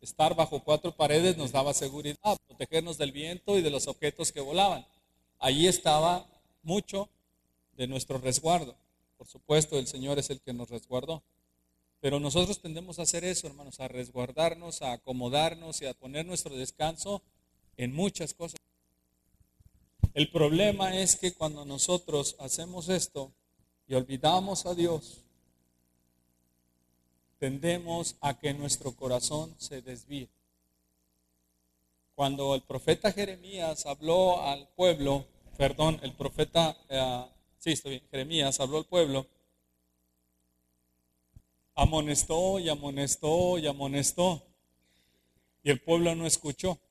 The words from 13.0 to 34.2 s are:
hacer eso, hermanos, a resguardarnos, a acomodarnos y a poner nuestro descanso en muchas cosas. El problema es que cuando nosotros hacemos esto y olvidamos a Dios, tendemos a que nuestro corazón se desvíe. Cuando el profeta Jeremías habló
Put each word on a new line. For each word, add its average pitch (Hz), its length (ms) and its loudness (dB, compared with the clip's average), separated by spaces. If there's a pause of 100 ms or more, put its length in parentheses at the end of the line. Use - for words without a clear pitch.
hacer 165 220 0
eso, 180 220 -4
hermanos, 139 340 -16
a 131 80 -8
resguardarnos, 127 960 -4
a 131 100 -2
acomodarnos 147 920 -2
y 143 40 -6
a 127 80 -6
poner 139 300 -10
nuestro 170 320 -8
descanso 160 680 -4 (540)
en 123 180 -4
muchas 170 380 -2
cosas. - 260 -12 (1600)
El 151 160 4
problema 185 680 2
es 190 200 4
que 180 180 -2
cuando 151 320 -6
nosotros 143 720 -2
hacemos 165 500 -8
esto 143 440 -2 (540)
y 131 80 -6
olvidamos 151 680 0
a 180 100 -4
Dios, 170 460 -2 (2250)
tendemos 170 840 -4
a 143 160 -2
que 147 160 -4
nuestro 143 420 -4
corazón 151 600 -2
se 131 240 -12
desvíe. 127 480 -12 (1800)
Cuando 139 400 0
el 135 80 -2
profeta 139 500 0
Jeremías 185 720 -6
habló 170 560 4